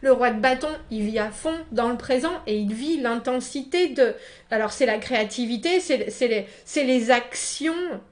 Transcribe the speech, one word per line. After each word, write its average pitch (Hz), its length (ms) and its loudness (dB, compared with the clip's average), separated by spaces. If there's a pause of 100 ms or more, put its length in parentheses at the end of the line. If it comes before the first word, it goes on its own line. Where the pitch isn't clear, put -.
Le 269 100 6
roi 240 180 6
de 220 100 -2
bâton, 262 300 2 (220)
il 220 120 -4
vit 220 160 0
à 214 120 -2
fond 320 240 -4 (160)
dans 233 180 2
le 247 80 -2
présent 277 360 0 (120)
et 214 120 -2
il 208 160 -2
vit 285 260 -2
l'intensité 254 880 -2
de, 240 260 4 (380)
alors 220 200 0
c'est - 140 2
la 220 140 2
créativité, 240 800 0
c'est, 262 320 -2
c'est 247 160 0
les, 214 180 0 (200)
c'est - 180 0
les 247 260 2
actions. 254 640 0 (380)